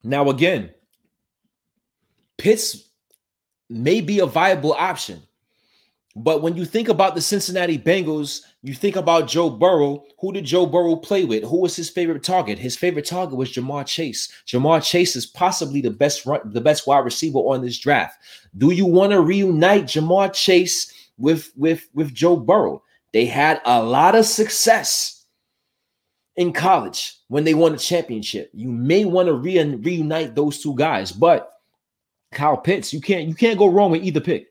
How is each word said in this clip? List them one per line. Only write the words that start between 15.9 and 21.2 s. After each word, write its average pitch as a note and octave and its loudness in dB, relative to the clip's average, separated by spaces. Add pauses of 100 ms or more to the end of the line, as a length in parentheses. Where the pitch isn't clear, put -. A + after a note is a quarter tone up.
best C#3+ -2
run, C#3+ -2
the A2 -6
best D3 2
wide C#3 2
receiver C3+ -2
on C3 0
this B2 -8
draft. B2+ -2 (380)
Do C#3 4
you F#3 2
wanna F#3+ 4
reunite F#3 4
Ja'Marr F#3 0
Chase - 0 (240)
with, D3+ -2